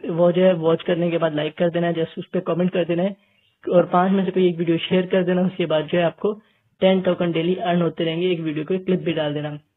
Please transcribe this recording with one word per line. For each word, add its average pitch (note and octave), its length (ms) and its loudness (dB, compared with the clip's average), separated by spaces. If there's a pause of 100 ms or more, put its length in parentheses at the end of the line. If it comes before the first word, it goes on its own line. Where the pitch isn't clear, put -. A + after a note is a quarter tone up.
(100)
वो F3 220 4
जो F#3 100 2
है F#3 120 6
वॉच D#3+ 280 0
करने F3 280 0
के E3 80 0
बाद D#3+ 160 0
like D3+ 240 -4
कर F3 120 2
देना E3+ 160 0
है, E3+ 80 0
just D#3+ 240 -4
उस F3+ 80 -10
पे F#3 200 -4
comment F3+ 260 0
कर F3+ 120 0
देना E3+ 180 0
है G3 140 -2 (480)
और F3 240 4
पांच F#3 240 2
में G3 120 2
से F#3+ 60 -2
कोई F#3 180 2
एक E3+ 100 0
video E3 220 0
share F3+ 260 0
कर F#3 180 0
देना। F3+ 180 0
उसके F3+ 240 -2
बाद D#3 200 -2
जो E3+ 120 -2
है E3+ 60 2
आपको G3+ 280 -2 (500)
ten F#3+ 200 4
token F3+ 300 0
daily E3 240 0
अर्न F3 260 0
होते E3 220 -2
रहेंगे, E3+ 260 -2
एक E3 100 -2
वीडियो D3+ 240 -4
को F#3 160 -2
clip F3+ 200 -2
भी E3 140 -4
डाल D3+ 200 -2
देना। D3 240 -6 (180)